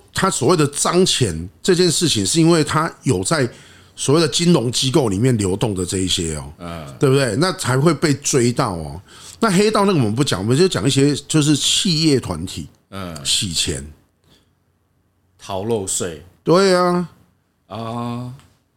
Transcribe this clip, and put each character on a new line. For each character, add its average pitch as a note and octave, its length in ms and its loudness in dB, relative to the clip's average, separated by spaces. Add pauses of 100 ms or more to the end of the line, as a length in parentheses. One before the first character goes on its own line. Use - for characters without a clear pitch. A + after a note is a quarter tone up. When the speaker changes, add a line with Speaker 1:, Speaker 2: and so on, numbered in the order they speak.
(140)
Speaker 1:
他 F#3+ 160 0
所 B2+ 180 -2
谓 F3+ 80 4
的 D3+ 120 2
脏 F3+ 380 0
钱 F2 440 -2 (120)
这 F#3+ 140 2
件 F3 160 2
事 E3 160 0
情， G#2+ 180 0
是 E3 140 0
因 D#3+ 80 6
为 E3 160 4
他 D#3 380 -2
有 G2+ 220 0
在 C#3 260 -2 (460)
所 C3+ 200 0
谓 E3+ 60 4
的 D#3+ 60 2
金 E3+ 260 2
融 B2 180 2
机 C3 180 -2
构 B2+ 200 2
里 F#2+ 100 -2
面 B2+ 180 2
流 G2+ 200 0
动 G#2+ 160 -2
的 F2+ 120 -4
这 F#2+ 120 -4
一 F#2 100 -2
些 E2 300 -4
哦， C#2 220 -14
Speaker 2:
嗯。 E2 400 -14
Speaker 1:
对 C#3+ 100 4
不 C3 60 4
对？ B2+ 220 0
那 F3+ 160 2
才 C3 240 -2
会 D#3+ 160 4
被 C#3+ 200 0
追 B2 400 0
到 A#2+ 220 -2
哦。 D#2+ 260 -10 (400)
那 A3+ 100 2
黑 F#3 180 4
道 G3+ 140 0
那 G3+ 80 2
个 E3 80 2
我 B2+ 60 2
们 G#2 100 0
不 C#3 80 0
讲， G2+ 160 -2
我 F#2+ 60 -4
们 A#2+ 100 2
就 E3+ 140 4
讲 G2+ 180 -2
一 - 20 2
些 C#3 240 2 (140)
就 D#3 140 2
是 D3+ 120 4
企 D#3+ 500 0
业 D3 140 4
团 F2 280 -6
体， F2+ 240 -12 (220)
Speaker 2:
嗯。 F2 340 -12
Speaker 1:
洗 F#2 260 -2
钱、 C#2+ 340 -4 (1500)
Speaker 2:
逃 G2 280 -8
漏 A2 200 -2
税。 E2+ 380 -6 (180)
Speaker 1:
对 F#3 320 4
啊。 F3+ 360 0 (580)
Speaker 2:
哦， A#2+ 680 -8 (440)